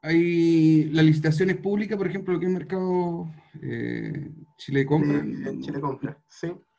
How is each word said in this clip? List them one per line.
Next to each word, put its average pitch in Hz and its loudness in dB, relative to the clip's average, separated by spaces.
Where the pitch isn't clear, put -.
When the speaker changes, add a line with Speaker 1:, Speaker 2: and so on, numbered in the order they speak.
Speaker 1:
hay, 165 4
la 156 2
licitación 156 4
es 180 -2
pública, 208 -2
por 196 -2
ejemplo, 185 -4
lo 165 -2
que 175 -2
es 185 0
mercado, 180 -4
eh, 117 -8
Chile 139 -2
Compra. 147 2
Speaker 2:
Eh, - -8
Chile 151 -8
Compra, 139 -8
sí. - -10